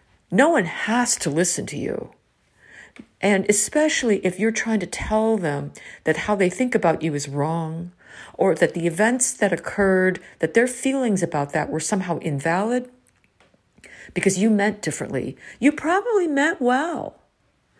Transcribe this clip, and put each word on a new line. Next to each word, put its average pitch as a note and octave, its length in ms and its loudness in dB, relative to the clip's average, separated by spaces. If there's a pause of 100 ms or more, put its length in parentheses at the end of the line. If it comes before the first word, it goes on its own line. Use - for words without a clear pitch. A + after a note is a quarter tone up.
(300)
no B3 180 6
one C#4+ 160 4
has A3+ 520 0
to - 140 -4
listen - 360 0
to D3 100 -10
you. - 340 -6 (1080)
And G3 280 2
especially B3+ 800 2
if F3+ 140 -2
you're A3 100 2
trying A3+ 300 0
to F3+ 60 -4
tell A3 500 0
them C#3+ 340 -4 (320)
that D#3+ 140 2
how - 180 -2
they F#3+ 160 2
think B3 240 0
about F3 280 2
you D#3 120 0
is C#3+ 140 -4
wrong, D#3+ 640 -4 (400)
or F#3+ 240 2
that - 180 2
the E3+ 140 0
events A3 440 0
that G3 200 0
occurred, F#3 640 2 (220)
that D#3+ 140 0
their A#3 120 4
feelings B3 560 0
about D3 300 -2
that D3+ 180 -2
were D#3 80 -2
somehow F3 400 -2
invalid F#3 720 -2 (1200)
because F#3 240 0
you G#3+ 140 2
meant G3+ 320 0
differently. - 540 -6 (240)
You C4+ 100 4
probably F#4 560 0
meant D4 340 0
well, C4 600 -2 (600)